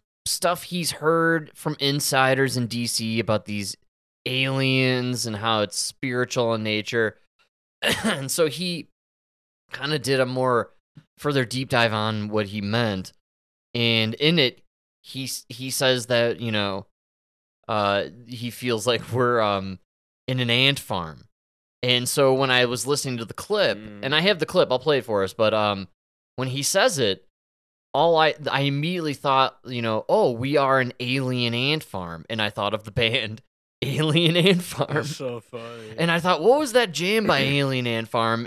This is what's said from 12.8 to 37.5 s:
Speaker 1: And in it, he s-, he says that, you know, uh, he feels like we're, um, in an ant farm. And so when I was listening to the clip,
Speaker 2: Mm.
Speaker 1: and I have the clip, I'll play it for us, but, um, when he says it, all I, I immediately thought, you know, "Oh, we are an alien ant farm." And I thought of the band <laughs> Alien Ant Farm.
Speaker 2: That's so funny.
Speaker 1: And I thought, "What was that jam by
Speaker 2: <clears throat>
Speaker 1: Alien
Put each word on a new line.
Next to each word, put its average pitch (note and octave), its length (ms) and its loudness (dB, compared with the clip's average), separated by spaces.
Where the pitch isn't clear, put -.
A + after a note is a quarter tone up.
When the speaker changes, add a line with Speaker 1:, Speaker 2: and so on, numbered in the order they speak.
Speaker 1:
And A2+ 400 2
in D#3+ 240 2
it, B2+ 240 0
he - 220 -10
s-, - 240 -10
he B2+ 220 -10
says B2+ 360 2
that, A#2 340 2
you A#2 100 -4
know, G2+ 360 -2
uh, G2+ 360 2
he A#2 240 -8
feels A2+ 360 -2
like A#2 260 0
we're, A#2+ 280 2
um, G2 380 0
in B2+ 140 -2
an A#2+ 100 0
ant C3+ 300 4
farm. E2 480 -6
And B2 260 0
so C3+ 260 4
when C3 160 0
I B2+ 140 4
was A#2+ 220 -2
listening C3+ 320 -4
to A2+ 60 -8
the - 100 -14
clip, E3+ 440 -2
Speaker 2:
Mm. G#2+ 240 -16
Speaker 1:
and C3+ 120 -2
I D#3 80 4
have G3 160 2
the D3+ 80 -2
clip, E3 260 2
I'll B2+ 60 2
play D3 200 0
it A#2 60 -4
for G#2 180 0
us, F#2+ 120 -2
but, A2 200 2
um, G#2 320 0
when C3 120 -4
he C3+ 140 -6
says F#3+ 360 2
it, G2+ 280 -2
all D#3+ 220 4
I, D#3 180 4
I C3+ 120 0
immediately D3 520 -2
thought, C3+ 500 2
you B2 180 -6
know, A2 260 0
"Oh, F3+ 240 4
we C3+ 240 -2
are C3+ 240 4
an B2 200 -2
alien B2+ 540 0
ant C#3+ 300 0
farm." E2+ 460 -10
And A2+ 100 -4
I G#2 100 0
thought G#2 240 -2
of G#2 100 -8
the A2 60 -12
band A2+ 520 -2
<laughs> - 200 -14
Alien D#3 540 2
Ant F3+ 260 4
Farm. - 300 -6
Speaker 2:
That's D3 240 -2
so B2 220 -8
funny. A2+ 600 -14
Speaker 1:
And E3+ 120 0
I E3+ 80 0
thought, E3 240 0
"What A#3+ 160 6
was C#4+ 140 -2
that A#3 200 2
jam F#3+ 360 0
by D3+ 100 4
Speaker 2:
<clears throat> C3+ 40 2
Speaker 1:
Alien C3+ 440 0